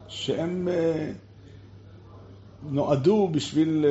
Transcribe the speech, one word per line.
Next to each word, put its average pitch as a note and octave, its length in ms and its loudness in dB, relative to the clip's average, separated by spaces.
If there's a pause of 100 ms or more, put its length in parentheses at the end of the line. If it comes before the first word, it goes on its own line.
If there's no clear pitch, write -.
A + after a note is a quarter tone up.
שהם, F3 600 -4
אה, E3 440 -2 (1600)
נועדו D3 640 2
בשביל D3+ 580 0